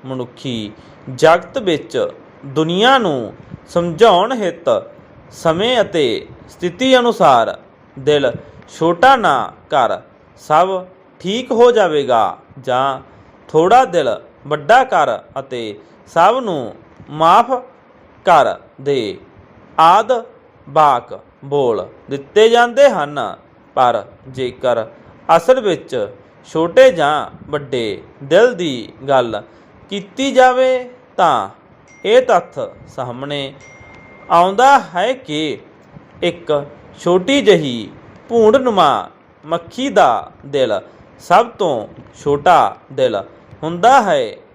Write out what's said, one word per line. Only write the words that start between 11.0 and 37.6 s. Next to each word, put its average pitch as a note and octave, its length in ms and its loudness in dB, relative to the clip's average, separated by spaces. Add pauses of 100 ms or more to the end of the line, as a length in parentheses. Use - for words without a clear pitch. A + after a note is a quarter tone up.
ਠੀਕ A3+ 300 -8
ਹੋ A#3+ 200 4
ਜਾਵੇਗਾ, C#3 640 0 (220)
ਜਾਂ C3 400 -4 (500)
ਥੋੜ੍ਹਾ F#3 360 4
ਦਿਲ E3 240 -2 (380)
ਵੱਡਾ D3+ 360 2
ਕਰ D#3 340 -2 (220)
ਅਤੇ A#2 400 -12 (340)
ਸਭ G3+ 260 2
ਨੂੰ D#3+ 340 -8 (360)
ਮਾਫ਼ E3 420 2 (720)
ਕਰ C3+ 320 2 (240)
ਦੇ C3 360 -4 (600)
ਆਦਿ G#3+ 440 4 (460)
ਵਾਕ C#3 520 0 (260)
ਬੋਲ B2 420 -2 (220)
ਦਿੱਤੇ C#3+ 400 0
ਜਾਂਦੇ A#3+ 400 2
ਹਨ। D3 300 -4 (560)
ਪਰ A#2+ 280 0 (240)
ਜੇਕਰ B2 580 -4 (440)
ਅਸਲ E3+ 320 2
ਵਿੱਚ F3 340 -4 (540)
ਛੋਟੇ E3+ 420 4
ਜਾਂ D3 380 -2 (200)
ਵੱਡੇ B2 520 -6 (220)
ਦਿਲ G3 300 2
ਦੀ D3+ 380 -8 (160)
ਗੱਲ B2 340 0 (500)
ਕੀਤੀ G3+ 400 -6
ਜਾਵੇ B3+ 580 2 (280)
ਤਾਂ B2 320 0 (560)
ਇਹ A#3 160 4
ਤੱਥ A3 380 -2 (280)
ਸਾਹਮਣੇ C3+ 680 -10 (760)
ਆਉਂਦਾ G3 480 4 (180)
ਹੈ G3 200 -2
ਕਿ D3+ 420 -8 (640)
ਇੱਕ F3 300 -6 (480)
ਛੋਟੀ F#3 420 0
ਜਿਹੀ D3 480 0 (400)